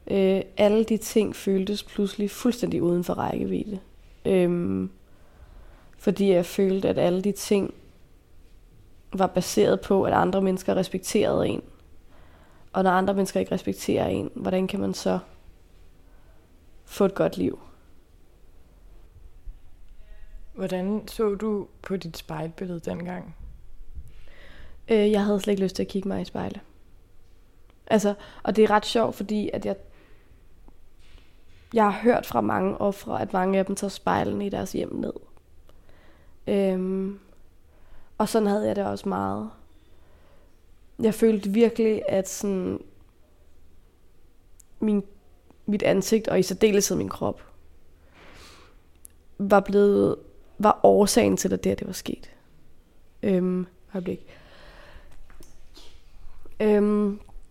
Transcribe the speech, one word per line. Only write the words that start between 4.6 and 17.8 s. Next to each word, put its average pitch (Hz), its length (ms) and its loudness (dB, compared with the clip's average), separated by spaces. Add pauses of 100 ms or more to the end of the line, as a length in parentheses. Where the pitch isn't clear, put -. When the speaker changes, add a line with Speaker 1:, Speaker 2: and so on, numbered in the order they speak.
Speaker 1:
fordi 196 340 2
jeg 175 140 4
følte, 190 420 0
at - 100 2
alle 175 240 2
de 202 100 0
ting - 420 0 (1400)
var 190 120 2
baseret 190 540 2
på, 196 220 2
at - 100 0
andre 185 300 2
mennesker 190 340 0
respekterede - 720 0
en. - 140 -4 (1080)
Og 190 100 0
når 185 80 4
andre 190 240 2
mennesker 190 260 0
ikke 185 140 -2
respekterer - 540 -2
en, - 260 -4
hvordan 190 320 -2
kan 196 140 -4
man 190 140 -2
så 185 240 -2 (1700)
få - 200 0
et 190 100 2
godt - 220 0
liv? - 220 -4 (3000)